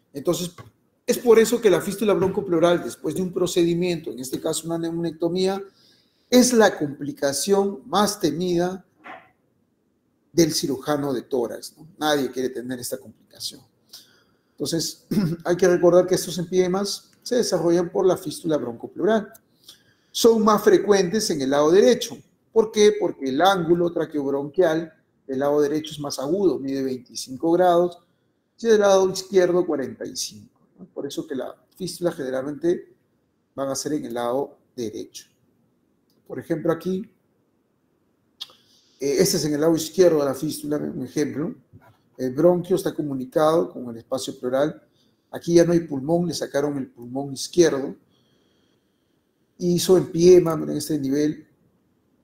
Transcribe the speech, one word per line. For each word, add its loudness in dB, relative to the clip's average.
Entonces, -4
es -2
por 6
eso 2
que 2
la 4
fístula -2
broncopleural, 0
después -8
de -4
un -6
procedimiento, -2
en -14
este -10
caso -6
una -6
neumonectomía, -4
es 6
la 6
complicación -2
más 0
temida -2
del 2
cirujano -4
de -6
tórax, -6
¿no? -20
Nadie 0
quiere -6
tener -10
esta -10
complicación. -18
Entonces, -8
<clears throat> -2
hay 0
que 4
recordar 6
que -2
estos -4
empiemas -2
se -4
desarrollan 0
por 0
la 4
fístula -4
broncopleural. -2
Son 6
más 4
frecuentes 4
en -4
el -2
lado 4
derecho. 4
¿Por 2
qué? 6
Porque -4
el 0
ángulo 2
traqueobronquial -2
del -6
lado 2
derecho -2
es -12
más -8
agudo, 0
mide -6
veinticinco -6
grados, 4
y -10
del 6
lado 4
izquierdo 0
cuarenta -6
y -12
cinco, -14
¿no? -20
Por -12
eso -10
que -12
la -10
fístula -6
generalmente -4
van -6
a -4
ser -6
en -6
el -10
lado -4
derecho. -12
Por -12
ejemplo, -4
aquí, -6
eh, -2
este 2
es -2
en -2
el -2
lado 2
izquierdo 4
de 0
la -2
fístula, -6
un -8
ejemplo. -4
El -4
bronquio 0
está -6
comunicado -2
con -12
el -14
espacio -10
pleural. -4
Aquí -2
ya 8
no 2
hay 2
pulmón, -2
le -6
sacaron -4
el -6
pulmón -10
izquierdo. 0
Hizo 2
empiema, 6
miren -4
este -4
nivel, -2